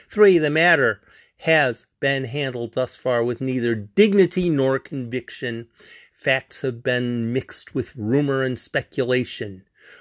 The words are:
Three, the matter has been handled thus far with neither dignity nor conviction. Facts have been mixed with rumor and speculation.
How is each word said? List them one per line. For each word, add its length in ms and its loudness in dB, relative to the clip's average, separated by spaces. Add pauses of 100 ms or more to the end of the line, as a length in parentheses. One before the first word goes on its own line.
Three, 280 6
the 120 2
matter 520 2 (360)
has 480 0 (160)
been 240 -2
handled 480 -6
thus 240 -4
far 260 -2
with 160 -2
neither 340 -2
dignity 760 2
nor 280 2
conviction. 920 -10 (420)
Facts 500 -4
have 220 -6
been 480 -2
mixed 420 -8
with 220 -6
rumor 480 0
and 160 -4
speculation. 1040 -4 (380)